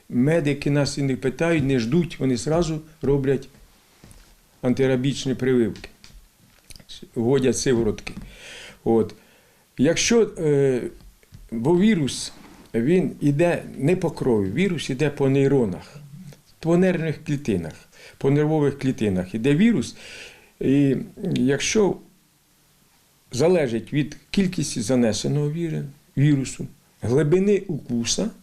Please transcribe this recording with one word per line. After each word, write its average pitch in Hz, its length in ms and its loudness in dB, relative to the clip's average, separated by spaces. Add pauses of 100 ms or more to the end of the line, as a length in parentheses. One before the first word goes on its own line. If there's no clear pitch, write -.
медики 147 640 0
нас 143 280 0
і 143 40 -2
не 135 140 -2
питають, 156 480 0
не 135 140 2
ждуть, 127 420 0
вони 131 160 0
зразу 156 440 -2 (220)
роблять 135 460 0 (1120)
антирабічні 131 720 0
прививки. 123 540 0 (1300)
Вводять 123 440 0
сиворотки. 113 560 -2 (680)
От. 113 300 2 (640)
Якщо, 190 600 2
е, 139 440 2 (680)
бо 127 280 2
вірус, 175 540 0 (420)
він 139 460 2
іде 147 420 2 (160)
не 147 180 2
по 175 140 -2
крові, 107 400 0
вірус 165 400 -2
іде 139 200 0
по 139 180 0
нейронах, 135 680 0 (640)
по 165 180 0
нервних 160 480 0
клітинах, 101 500 -4 (440)
по 139 120 0
нервових 151 480 2
клітинах 101 560 -2
іде 127 220 2
вірус. 190 400 2 (640)
І 139 360 2 (380)
якщо 139 600 0 (1400)
залежить 139 600 0
від 143 240 -2 (140)
кількості 180 500 -2
занесеного 127 720 0
віри-, 156 340 -6 (320)
вірусу, 135 500 0 (360)
глибини 170 680 2
укуса 123 600 -4 (120)